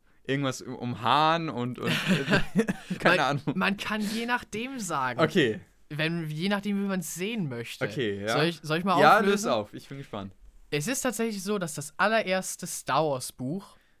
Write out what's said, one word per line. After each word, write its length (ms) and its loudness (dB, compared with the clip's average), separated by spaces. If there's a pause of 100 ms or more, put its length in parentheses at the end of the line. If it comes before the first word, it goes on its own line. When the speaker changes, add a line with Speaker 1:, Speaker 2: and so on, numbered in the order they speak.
(240)
Speaker 1:
irgendwas 380 -2
um, 140 -10
um 260 -6
Hahn 460 4
und, 320 -4
und 100 -2
Speaker 2:
<laughs> 720 2
Speaker 1:
<laughs> 380 -4
keine 160 6
Speaker 2:
Man, 40 4
Speaker 1:
Ahnung. 220 2 (140)
Speaker 2:
man 200 0
kann 240 -4
je 260 -4
nachdem 520 -4
sagen. 420 -2
Speaker 1:
Okay. 400 4 (280)
Speaker 2:
Wenn, 420 -2
je 180 -2
nachdem, 340 0
wie 40 -2
man's 300 -4
sehen 320 -2
möchte. 360 -6
Speaker 1:
Okay, 380 -2
ja. 120 0
Speaker 2:
Soll 100 2
ich, 180 -2
soll 160 -2
ich 60 -4
mal 160 4
Speaker 1:
Ja, 180 10
Speaker 2:
auflösen? 120 4
Speaker 1:
löse 240 2
auf, 200 -2
ich 140 -16
bin 100 -12
gespannt. 340 -10 (380)
Speaker 2:
Es 160 -2
ist 140 -2
tatsächlich 420 -2
so, 160 -2
dass 160 -6
das 240 -10
allererste 720 0
Star 360 0
Wars 280 -2
Buch 440 -8 (240)